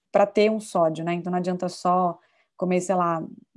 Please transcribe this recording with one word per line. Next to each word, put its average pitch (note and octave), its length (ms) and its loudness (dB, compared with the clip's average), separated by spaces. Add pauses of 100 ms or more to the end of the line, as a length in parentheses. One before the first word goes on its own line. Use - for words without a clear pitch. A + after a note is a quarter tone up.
(120)
pra G3+ 140 6
ter G#3 240 2
um A3 120 -2
sódio, D#3+ 420 0
né? E3+ 100 -2
Então, F3 180 -4
não F3+ 80 -2
adianta F3+ 280 -4
só F3+ 500 0 (380)
comer, F3+ 240 0
sei F3+ 160 -2
lá, E3+ 260 0 (360)